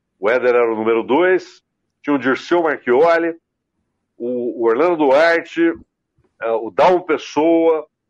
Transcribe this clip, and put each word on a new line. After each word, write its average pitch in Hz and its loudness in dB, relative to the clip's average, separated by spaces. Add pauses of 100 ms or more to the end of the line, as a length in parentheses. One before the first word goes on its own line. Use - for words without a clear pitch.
(200)
o 98 -2
Éder 123 2
era 120 2
o 113 -4
número 113 0
dois, 175 -2 (380)
tinha 147 -2
o 135 -2
Dirceu 135 -2
Marchioli, 165 0 (800)
o, 120 -8
o 113 0
Orlando 156 0
Duarte, 160 0 (680)
é, 113 -4
o 113 -4
Dalmo 170 2
Pessoa, 160 0 (240)